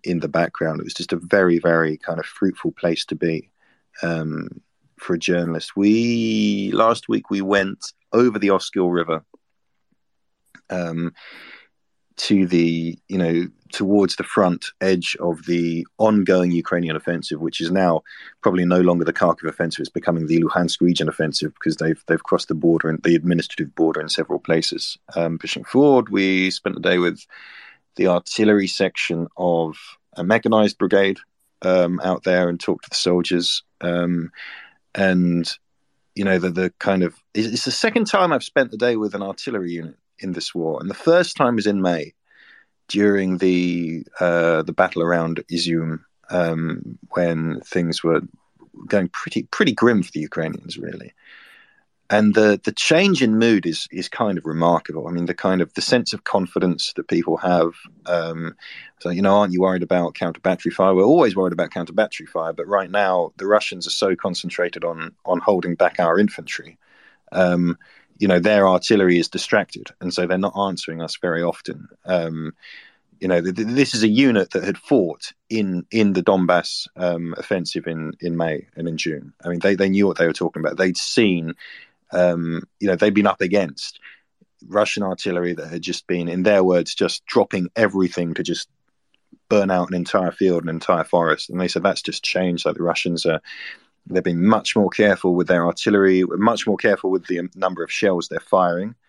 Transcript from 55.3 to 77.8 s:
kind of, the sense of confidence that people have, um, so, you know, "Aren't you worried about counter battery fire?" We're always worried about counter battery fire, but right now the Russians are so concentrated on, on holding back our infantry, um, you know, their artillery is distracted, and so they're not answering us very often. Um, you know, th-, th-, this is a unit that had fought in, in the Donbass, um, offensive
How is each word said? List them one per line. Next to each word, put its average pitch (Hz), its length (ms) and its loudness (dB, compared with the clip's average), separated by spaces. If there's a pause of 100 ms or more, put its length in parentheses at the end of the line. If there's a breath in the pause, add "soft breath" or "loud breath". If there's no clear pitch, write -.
kind 95 260 0
of, 82 140 -4
the - 80 -6
sense - 300 0
of 104 100 -10
confidence 92 720 -2
that - 160 -8
people 82 300 0
have, 85 340 2 (340)
um, 82 480 -4 (460 loud breath)
so, 87 100 -6
you 90 100 -4
know, 98 140 4
"Aren't 101 180 4
you 90 100 0
worried 92 200 0
about 87 320 0
counter 82 260 -6
battery 90 300 -2
fire?" 95 240 2
We're 92 80 6
always 127 320 6
worried 92 180 0
about 82 200 -4
counter 85 200 -8
battery 85 340 -2
fire, 82 260 -6
but 82 160 -8
right 95 220 0
now 92 480 0
the 95 80 -6
Russians 101 400 0
are 87 40 -6
so 98 240 0
concentrated 87 680 -6
on, 82 280 -6 (120)
on 107 160 0
holding 90 340 0
back 87 240 0
our 87 220 2
infantry, - 580 -4 (540 soft breath)
um, 87 440 2 (420 soft breath)
you 101 100 0
know, 90 100 6
their 98 300 4
artillery 92 500 4
is 82 100 0
distracted, - 600 -2 (120)
and 90 120 -6
so 90 140 -2
they're 92 120 0
not 95 180 -2
answering 87 460 -4
us 80 180 -10
very 85 220 -2
often. - 460 -6 (160)
Um, 80 500 -2 (640 loud breath)
you 95 80 -4
know, 87 120 4
th-, 90 140 -2
th-, 110 140 -4
this 127 260 0
is 110 80 0
a 110 60 6
unit 110 420 2
that 90 140 -2
had 95 140 -4
fought 95 540 -2 (160)
in, 95 420 -2
in 107 220 2
the 92 100 0
Donbass, 87 640 2 (100)
um, 85 420 -4
offensive 87 480 -4